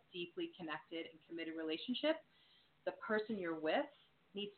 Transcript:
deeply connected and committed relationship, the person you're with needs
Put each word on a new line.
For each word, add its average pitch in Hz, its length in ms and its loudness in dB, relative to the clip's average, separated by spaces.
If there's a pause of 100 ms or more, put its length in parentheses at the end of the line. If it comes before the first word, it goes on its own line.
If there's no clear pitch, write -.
(120)
deeply 175 440 -4
connected 165 540 -4
and 156 80 -18 (100)
committed 165 280 -4
relationship, 233 600 2 (680)
the - 80 0 (120)
person 214 340 2
you're 165 200 0
with 185 300 4 (460)
needs 202 240 -4